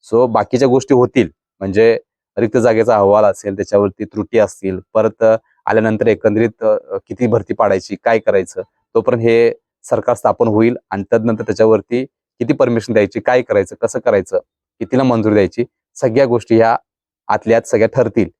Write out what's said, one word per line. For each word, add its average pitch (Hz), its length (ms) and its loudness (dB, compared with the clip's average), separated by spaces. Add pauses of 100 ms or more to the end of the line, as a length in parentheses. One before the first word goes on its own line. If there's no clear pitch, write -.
So 123 180 2
बाकीच्या 113 400 0
गोष्टी 127 260 0
होतील, 123 360 2 (300)
म्हणजे 104 400 2 (380)
रिक्त 107 200 -2
जागेचा 113 380 2
अहवाल 104 280 4
असेल, 101 320 -2
त्याच्यावरती 101 500 -2
त्रुटी 107 320 -6
असतील, 95 420 -2 (140)
परत, 110 300 -2
अ, 113 120 4 (300)
आल्यानंतर 107 420 0
एकंदरीत, 110 560 0
अ, 104 120 2 (320)
किती 113 200 -6
भरती 110 260 -4
पाडायची, 101 500 -4
काय 113 160 0
करायचं, 95 420 -4 (340)
तोपर्यंत 117 260 -2
हे 117 320 2 (300)
सरकार 117 320 -2
स्थापन 113 320 -2
होईल 113 300 2 (120)
आणि 98 140 -8 (100)
तदनंतर 113 300 -2
त्याच्यावरती 110 600 0 (340)
किती 120 140 -2
परमिशन 120 400 -2
द्यायची, 104 260 0
काय 127 220 0
करायचं, 101 400 -4
कसं 113 180 -4
करायचं, 98 400 -2 (400)
कितीला 127 240 -2
मंजुरी 110 300 0
द्यायची, 104 320 0 (300)
सगळ्या 131 300 0
गोष्टी 117 320 0
ह्या 113 200 2 (500)
आतल्या 110 300 0
आत 113 100 -4
सगळ्या 113 200 0
ठरतील. 110 420 0 (100)